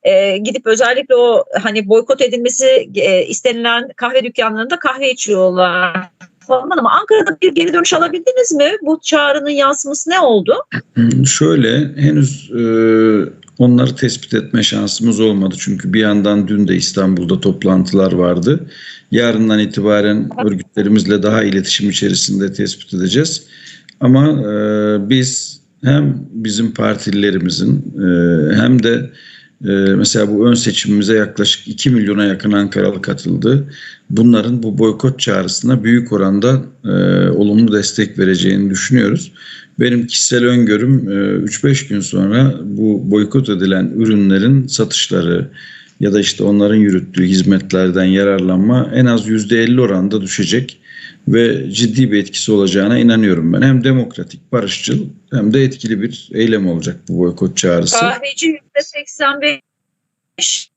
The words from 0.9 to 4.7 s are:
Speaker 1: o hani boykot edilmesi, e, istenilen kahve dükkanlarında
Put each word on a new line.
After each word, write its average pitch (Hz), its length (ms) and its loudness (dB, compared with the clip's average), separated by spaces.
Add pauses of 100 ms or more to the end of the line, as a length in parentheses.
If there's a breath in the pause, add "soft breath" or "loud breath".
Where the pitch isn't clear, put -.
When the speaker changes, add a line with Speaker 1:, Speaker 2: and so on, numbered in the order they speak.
Speaker 1:
o 240 300 4 (180)
hani 208 260 -4
boykot 233 320 2
edilmesi, 254 720 0
e, 190 320 2
istenilen 233 680 -2
kahve 254 280 -2
dükkanlarında 233 540 -4